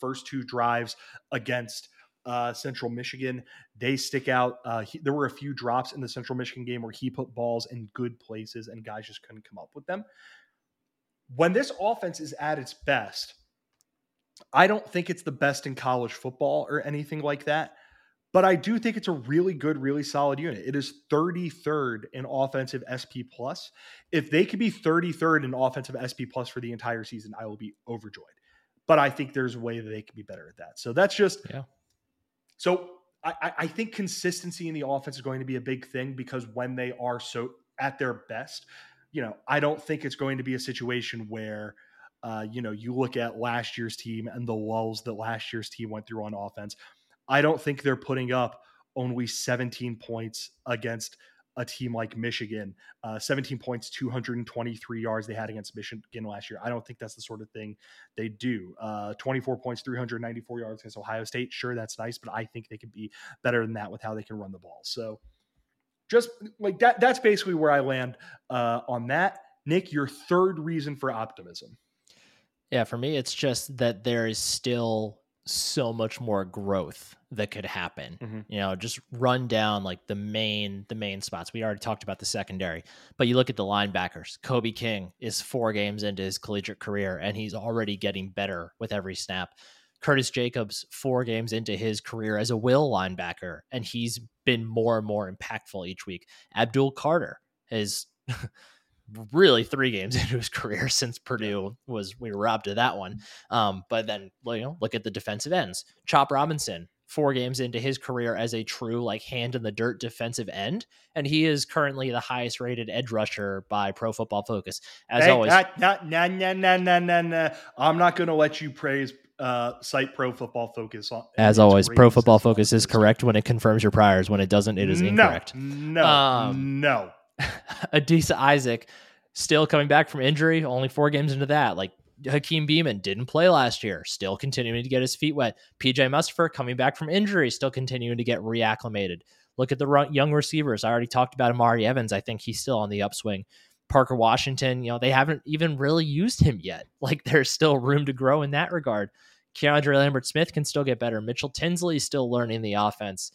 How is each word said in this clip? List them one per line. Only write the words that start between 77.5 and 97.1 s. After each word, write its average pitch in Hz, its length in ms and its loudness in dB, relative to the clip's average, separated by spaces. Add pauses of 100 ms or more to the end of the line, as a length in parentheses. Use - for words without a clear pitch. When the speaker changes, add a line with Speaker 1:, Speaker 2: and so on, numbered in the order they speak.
Speaker 2:
could 104 140 -12
happen. 87 560 -10
Speaker 1:
Mm-hmm. 110 280 -10
Speaker 2:
You 104 100 -6
know, 95 180 -2
just 104 240 -8 (120)
run 127 360 0
down, 107 340 0
like, 92 240 -10
the 104 80 -6
main, 104 760 -4
the 120 60 -10
main 101 260 -8
spots. 85 320 -10
We 113 120 -6
already 107 160 -4
talked 110 240 -6
about 98 160 -8
the - 40 -14
secondary, 92 600 -6 (320)
but 123 100 2
you 120 80 2
look 127 160 4
at 127 60 -6
the 104 80 -2
linebackers. 95 800 -2
Kobe 117 280 -2
King 107 480 -6
is 110 220 -6
four 117 320 -2
games 104 320 -4
into 98 180 -4
his 95 160 -6
collegiate 101 400 -8
career, 98 400 -4
and 101 180 -6
he's 110 180 -8
already 110 420 -4
getting 95 340 -6
better 92 480 -8
with 110 140 -8
every 95 240 -6
snap. 92 340 -8 (500)
Curtis 135 300 2
Jacobs, 120 600 -4
four 127 340 -2
games 113 280 -4
into 110 220 -4
his 107 260 -4
career 110 360 -6
as 110 140 -2
a 120 60 0
will 127 340 4
linebacker, 92 720 -4 (120)
and 117 120 -6
he's 117 360 -6 (240)
been 117 200 2
more 113 340 0
and 107 80 -4
more 104 260 -4
impactful 98 560 -12
each - 180 -12
week. 90 200 -12 (280)
Abdul 135 380 2
Carter 156 480 -2 (300)